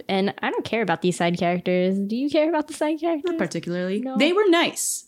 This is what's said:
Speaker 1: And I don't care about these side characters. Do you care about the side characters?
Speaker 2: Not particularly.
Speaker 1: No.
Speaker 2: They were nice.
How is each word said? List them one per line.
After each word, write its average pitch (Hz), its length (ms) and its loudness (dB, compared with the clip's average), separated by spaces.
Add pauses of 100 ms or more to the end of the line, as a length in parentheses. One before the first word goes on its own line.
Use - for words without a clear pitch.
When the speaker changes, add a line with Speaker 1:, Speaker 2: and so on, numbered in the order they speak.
Speaker 1:
And 190 240 0 (100)
I 247 80 0
don't 453 140 -2
care 220 160 0
about 190 220 0
these 175 120 2
side 175 240 0
characters. 180 600 0
Do 202 180 -2
you 277 120 -2
care 311 200 2
about 302 180 0
the 311 60 -12
side 302 260 -2
characters? 330 320 -2
Speaker 2:
Not 330 80 -2
particularly. 180 640 -4
Speaker 1:
No. 262 160 -6
Speaker 2:
They 294 160 4
were 415 160 4
nice. - 580 0